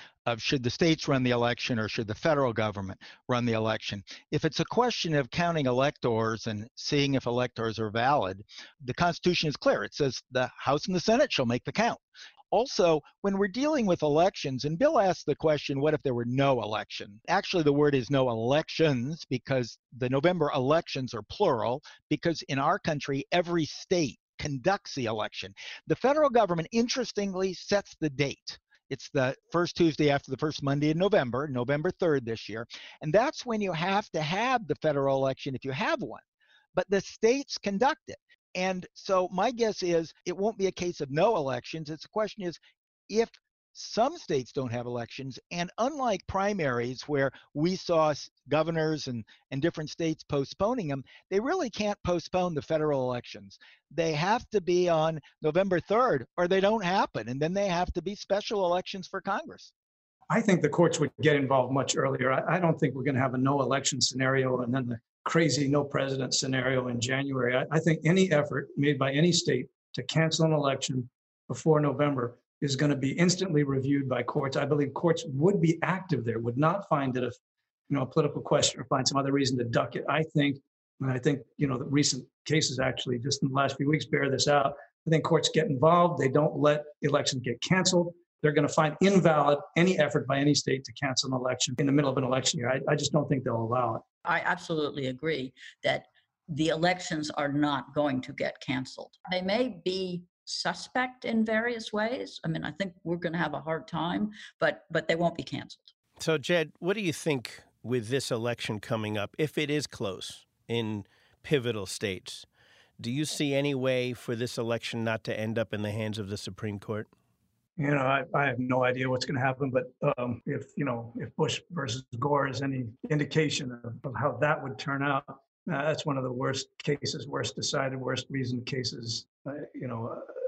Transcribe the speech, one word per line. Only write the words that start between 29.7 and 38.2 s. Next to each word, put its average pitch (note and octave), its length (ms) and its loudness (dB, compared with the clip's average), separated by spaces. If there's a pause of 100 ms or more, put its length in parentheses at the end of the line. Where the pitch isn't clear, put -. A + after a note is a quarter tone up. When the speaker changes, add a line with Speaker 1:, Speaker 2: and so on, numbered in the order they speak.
Speaker 1:
Tuesday D#3 340 4
after C#3 220 0
the B2+ 60 -6
first D3+ 260 -4
Monday C#3+ 280 2
in D#3 60 0
November, D#3+ 500 2
November C#3+ 420 0 (100)
third D3 240 2
this A2+ 240 -6
year. A2+ 180 -8 (360)
And D#3 100 -4
that's B3+ 360 2
when A3 140 -2
you F#3+ 120 -2
have G3 380 0
to D#3+ 100 -2
have G#3 460 0
the C#3+ 80 0
federal C#3 420 2
election C3+ 380 -2
if A#2+ 100 -8
you C3+ 60 -4
have A#3+ 300 -2
one. A2 200 -10 (540)
But F3+ 140 0
the G3 120 2
states - 560 0
conduct A3 500 0
it. - 120 -14 (340)